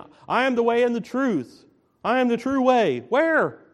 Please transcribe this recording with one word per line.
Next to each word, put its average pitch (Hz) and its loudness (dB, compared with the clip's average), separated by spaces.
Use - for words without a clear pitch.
"I 226 0
am 262 0
the 233 -2
way 233 0
and 240 0
the 233 -4
truth. 240 -4
I 240 0
am 254 2
the 233 0
true 262 -2
way." 208 2
Where? 269 0